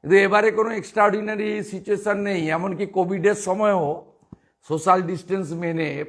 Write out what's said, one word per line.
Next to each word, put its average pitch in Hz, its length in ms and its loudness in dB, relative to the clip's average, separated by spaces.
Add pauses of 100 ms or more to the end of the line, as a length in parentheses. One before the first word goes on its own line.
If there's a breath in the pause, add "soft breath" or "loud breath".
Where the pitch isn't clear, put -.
কিন্তু 160 160 4
এবারে 202 340 4
কোনো 220 200 0
এক্সট্রাঅর্ডিনারি 214 920 0
সিচুয়েশন 196 540 -2
নেই, 190 320 -2
এমনকি 180 360 -2
কোভিডের 185 480 0
সময়ও 202 500 0 (840 loud breath)
সোশ্যাল 180 340 2
ডিস্টেন্স 180 500 -4
মেনে 165 560 -4